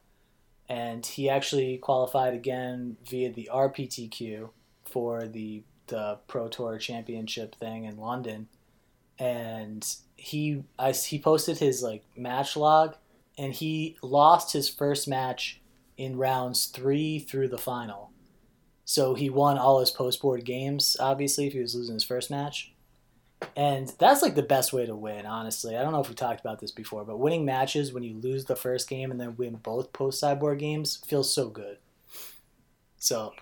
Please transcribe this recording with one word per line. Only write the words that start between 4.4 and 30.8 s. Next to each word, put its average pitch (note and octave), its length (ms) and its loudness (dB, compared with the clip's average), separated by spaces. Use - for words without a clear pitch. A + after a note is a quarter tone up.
for A#2 400 -4
the, G#2+ 380 -10
the G#2+ 400 -4
Pro A#2 200 -4
Tour A2+ 300 -6
Championship A2+ 800 -8
thing A2+ 300 -10
in G#2+ 120 -12
London. A2 520 -8
And A2+ 640 -4
he, D3+ 480 -2
I, C3 160 2
he C#3+ 260 -4
posted D#3 380 4
his, B2+ 260 2
like, A2 220 -6
match B2 400 -4
log, D#3 400 6
and C#3 140 -4
he D#3 500 -4
lost D3 520 8
his C#3 160 0
first C#3+ 400 0
match C3 500 -2
in C3 180 -6
rounds B2+ 520 2
three D3 520 0
through C3+ 300 -2
the A#2+ 80 -6
final. A2 540 -8
So C3 300 4
he C3+ 140 0
won C#3 280 4
all C3+ 240 8
his B2+ 100 4
post-board B2+ 540 0
games, C3+ 560 0
obviously, C#3 460 2
if C#3 40 -2
he C3+ 80 -2
was B2 160 -4
losing A#2+ 200 -4
his G#2+ 100 -2
first B2 260 -4
match. C#3+ 400 -6
And C#3 420 2
that's, B3+ 220 10
like, G#3 140 4
the D3 60 4
best C3 300 2
way B2 140 2
to A2 100 -6
win, G#2 300 -8
honestly. A2+ 500 -6
I A#2+ 60 0
don't D3+ 100 0
know D3+ 80 2
if C3 80 0
we A2+ 80 -12
talked A#2+ 240 -2
about A2 200 -8
this G#2+ 120 -10
before, G#2+ 320 -10
but G#2+ 160 -8
winning D#3 240 2
matches C3+ 480 0
when B2 120 -6
you A2+ 120 -8
lose B2+ 300 -4
the B2+ 100 0
first B2+ 320 -2
game C3 240 -6
and B2 80 -6
then A#2+ 160 -8
win A#2 200 -4
both A2+ 360 -6
post-sideboard C#3+ 680 0
games D3+ 460 -4